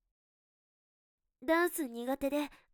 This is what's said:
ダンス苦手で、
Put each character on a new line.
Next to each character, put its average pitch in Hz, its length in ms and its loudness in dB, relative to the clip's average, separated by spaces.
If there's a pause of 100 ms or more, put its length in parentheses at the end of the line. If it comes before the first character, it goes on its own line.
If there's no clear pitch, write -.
(1400)
ダ 330 240 4
ン 349 60 2
ス 294 160 -4
苦 240 300 -4
手 277 120 -2
で、 285 200 -2 (240)